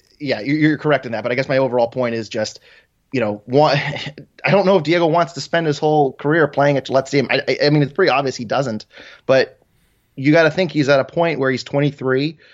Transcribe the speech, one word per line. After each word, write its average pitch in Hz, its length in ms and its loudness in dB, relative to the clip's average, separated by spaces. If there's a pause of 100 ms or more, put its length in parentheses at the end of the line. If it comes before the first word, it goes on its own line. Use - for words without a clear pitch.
(200)
yeah, 131 200 -4
you, 135 160 -2
you're 151 220 2
correct 147 280 0
in 117 60 -8
that, 107 120 -6
but 120 80 -2
I 123 40 -2
guess 127 140 -2
my 135 80 0
overall 123 300 0
point 120 280 -4
is 113 140 -8
just, - 320 -6 (500)
you 127 80 -2
know, 104 260 -4
wa-, 139 300 4 (360)
<laughs> - 340 -16
I 143 60 0
don't 190 140 4
know 190 120 4
if 160 60 0
Diego 170 220 2
wants 165 280 0
to 139 80 -12
spend 170 260 -2
his 147 100 -2
whole 151 360 0
career 151 340 0
playing 143 300 2
at 131 80 -4
Gillette 131 220 0
Stadium. 135 240 0
I, 131 160 0
I, 139 180 0
I 147 40 4
mean, 147 140 4
it's 127 100 -4
pretty 175 180 2
obvious 135 240 -2
he 120 100 -10
doesn't, 120 400 -4 (400)
but - 340 0 (560)
you 139 160 0
gotta 160 200 4
think 165 200 -2
he's 143 180 0
at 143 100 4
a 131 40 0
point 170 360 -2
where 131 100 0
he's 127 140 -4
twenty-three. 143 760 -2 (160)